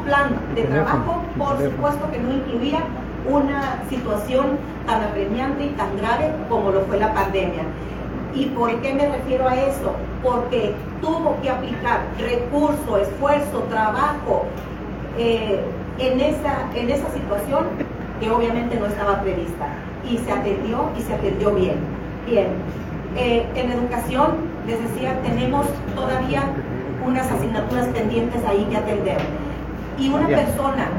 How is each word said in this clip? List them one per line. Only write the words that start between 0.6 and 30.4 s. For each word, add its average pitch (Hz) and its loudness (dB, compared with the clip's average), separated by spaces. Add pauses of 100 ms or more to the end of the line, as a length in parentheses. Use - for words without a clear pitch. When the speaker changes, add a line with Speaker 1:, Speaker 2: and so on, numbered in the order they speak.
Speaker 1:
trabajo, 311 2 (120)
por 277 0
supuesto 285 0
que 247 -2
no 240 0
incluía 269 0 (460)
una 277 2
situación 254 0 (260)
tan 214 2
apremiante 240 0
y 285 -2
tan 196 -2
grave 214 2 (160)
como 208 2
lo 196 4
fue 202 2
la 214 2
pandemia. 185 0 (720)
¿Y 262 2
por 233 2 (100)
qué 269 0
me 285 4
refiero 254 2
a 254 4
eso? 269 0 (280)
Porque 240 2 (260)
tuvo 320 2
que 269 0
aplicar - 0 (180)
recurso, 240 2
esfuerzo, - 2 (100)
trabajo, 226 2 (720)
eh, 226 2 (380)
en 254 2
esa, 285 0
en 240 0
esa 285 0
situación 202 0 (540)
que 226 0
obviamente 233 2
no 208 0
estaba 202 2
prevista. 170 -2 (420)
Y 233 0
se - -4
atendió, 202 0 (100)
y 233 -2
se 233 -2
atendió 196 2
bien. 185 2 (500)
Bien. 208 4 (680)
Eh, 240 2
en 247 0
educación, 247 0 (140)
les 226 -2
decía, 254 -2
tenemos 254 2 (280)
todavía - 0 (640)
unas 254 2
asignaturas 233 0
pendientes 233 0
ahí - 4
que 214 0
atender. 208 0 (800)
Y 269 2
una 294 4
Speaker 2:
Bien. 294 6
Speaker 1:
persona 277 2 (120)